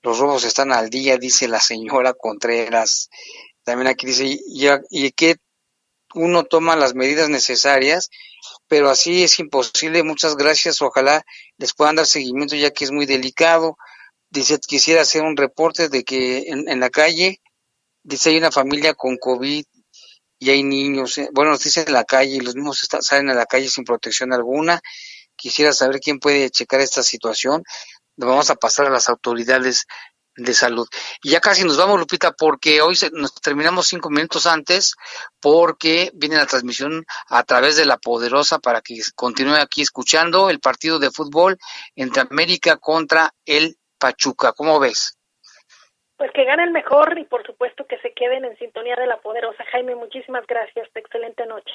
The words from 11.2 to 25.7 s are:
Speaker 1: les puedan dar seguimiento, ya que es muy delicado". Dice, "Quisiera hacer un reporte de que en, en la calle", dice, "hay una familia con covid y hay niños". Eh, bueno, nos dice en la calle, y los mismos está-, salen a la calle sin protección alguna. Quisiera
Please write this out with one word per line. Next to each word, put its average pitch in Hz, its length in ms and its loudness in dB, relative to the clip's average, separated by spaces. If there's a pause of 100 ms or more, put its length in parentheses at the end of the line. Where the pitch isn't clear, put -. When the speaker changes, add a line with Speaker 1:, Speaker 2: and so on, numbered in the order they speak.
Speaker 1:
les - 180 -6
puedan 151 220 2
dar 156 100 2
seguimiento, 139 480 -2
ya 147 160 0
que 143 140 -6
es 135 80 -6
muy 143 140 -2
delicado". 160 680 2 (540)
Dice, 143 280 0
"Quisiera 165 440 2
hacer 156 200 2
un 156 140 -2
reporte 151 520 0
de 131 160 -2
que 131 440 -2
en, 143 200 -6
en 127 120 -2
la 127 100 0
calle", 170 500 2 (640)
dice, 143 280 0
"hay 160 80 4
una 160 120 2
familia 147 440 0
con 127 220 -4
covid 131 480 -4 (760)
y 131 120 0
hay 139 120 4
niños". 139 560 -2
Eh, 143 140 -6
bueno, 147 180 4
nos 143 120 0
dice 160 240 0
en 156 60 -2
la 120 120 4
calle, 135 320 2
y 131 40 -2
los 123 140 -6
mismos 143 280 -6
está-, 135 200 -4
salen 139 280 0
a 131 40 2
la 117 120 0
calle 131 220 0
sin 127 160 -6
protección 120 480 -4
alguna. 143 480 -2 (560)
Quisiera 147 360 0